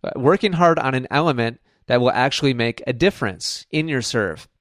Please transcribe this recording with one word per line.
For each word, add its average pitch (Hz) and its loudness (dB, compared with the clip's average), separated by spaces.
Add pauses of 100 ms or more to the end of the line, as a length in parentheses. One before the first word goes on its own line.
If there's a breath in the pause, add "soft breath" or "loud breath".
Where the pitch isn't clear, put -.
Uh, - -6
working 180 2
hard 165 4
on 131 -2
an 127 -2
element 131 0 (260)
that 123 2
will 123 4
actually 131 0
make 117 -2
a 127 -2
difference 117 -2
in 156 -2
your 135 -2
serve. 101 -4 (120)